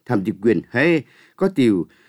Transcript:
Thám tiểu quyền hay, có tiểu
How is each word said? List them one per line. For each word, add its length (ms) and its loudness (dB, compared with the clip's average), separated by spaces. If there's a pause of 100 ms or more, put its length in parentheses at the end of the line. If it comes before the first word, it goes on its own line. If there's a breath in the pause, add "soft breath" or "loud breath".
Thám 180 -2
tiểu 180 -4
quyền 280 2
hay, 340 0 (320 soft breath)
có 120 0
tiểu 400 0 (220 soft breath)